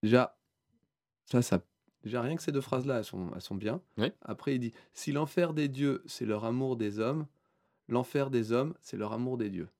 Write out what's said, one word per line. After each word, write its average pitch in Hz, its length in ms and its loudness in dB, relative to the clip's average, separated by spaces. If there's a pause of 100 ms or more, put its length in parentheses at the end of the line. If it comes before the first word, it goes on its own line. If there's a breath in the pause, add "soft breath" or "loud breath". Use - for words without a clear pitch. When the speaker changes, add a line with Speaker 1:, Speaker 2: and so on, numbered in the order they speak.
Speaker 1:
Déjà, 123 340 6 (880)
ça, 123 160 4
ça, 95 200 2 (420)
déjà, 120 180 -2
rien 135 140 -2
que 165 80 -6
ces 160 80 -2
deux 139 100 0
phrases-là, 135 380 0
elles 107 60 -4
sont, 92 300 -8
elles 92 60 -10
sont - 140 -8
bien. 107 260 -2 (160)
Speaker 2:
Ouais. 131 240 0
Speaker 1:
Après, 135 340 -4
il 127 40 0
dit, « 117 140 -4 (200 loud breath)
Si - 180 -6
l'enfer 156 420 0
des 151 160 2
dieux, 139 360 0
c'est - 200 -6
leur 107 200 0
amour 127 320 0
des 107 220 -2
hommes, 143 280 0 (640)
l'enfer 127 400 2
des 113 220 2
hommes, 143 300 2
c'est - 160 -10
leur 104 160 -4
amour 123 240 -2
des 107 120 -2
dieux. » 95 180 -4 (120)